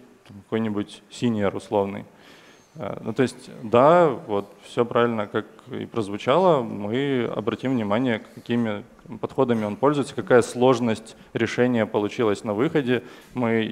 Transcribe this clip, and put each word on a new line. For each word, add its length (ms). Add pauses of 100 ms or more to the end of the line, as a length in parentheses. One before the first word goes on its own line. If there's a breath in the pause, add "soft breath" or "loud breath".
(260)
там, 160
какой-нибудь 680
синьор 440
условный. 500 (720 loud breath)
А, 280
ну, 80
то 100
есть, 280 (120)
да, 460
вот 440 (120)
все 200
правильно, 440
как 180 (240)
и 160
прозвучало, 760
мы 720
обратим 360
внимание, 480 (140)
какими 480 (380)
подходами 440
он 100
пользуется, 400
какая 260
сложность 760 (160 loud breath)
решения 520
получилась 600
на 100
выходе. 480 (320 loud breath)
Мы, 380